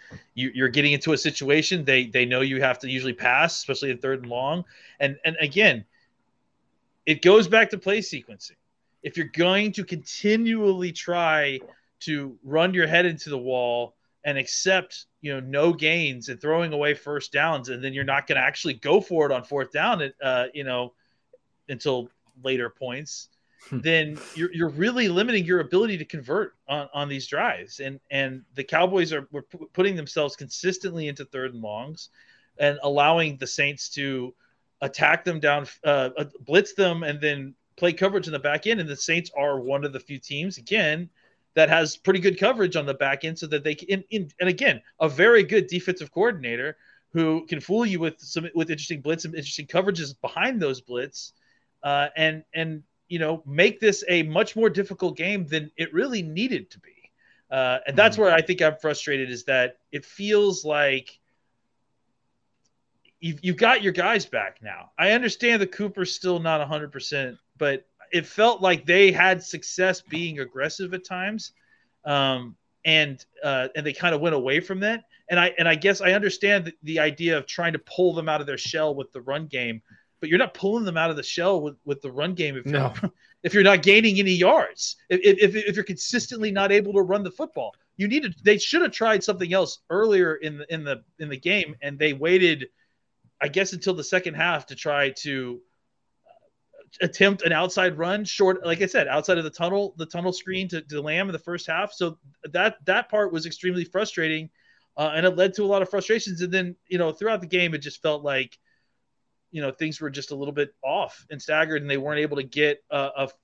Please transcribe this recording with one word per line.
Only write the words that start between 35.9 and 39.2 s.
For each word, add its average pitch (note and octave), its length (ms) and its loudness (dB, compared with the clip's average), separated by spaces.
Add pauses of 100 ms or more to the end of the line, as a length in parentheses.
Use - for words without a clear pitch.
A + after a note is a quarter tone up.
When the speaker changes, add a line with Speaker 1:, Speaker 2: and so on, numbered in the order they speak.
Speaker 1:
uh, D3 80 -4 (160)
blitz F3 320 2
them, E3+ 300 0
and D3 180 -4
then C#3+ 340 -4 (220)
play F3 160 0
coverage G3 340 0
in D#3 60 -8
the C#3+ 60 -6
back D3 280 -2
end. A3 140 0
And D#3 80 -6
the C#3+ 80 -10
Saints E3 400 -4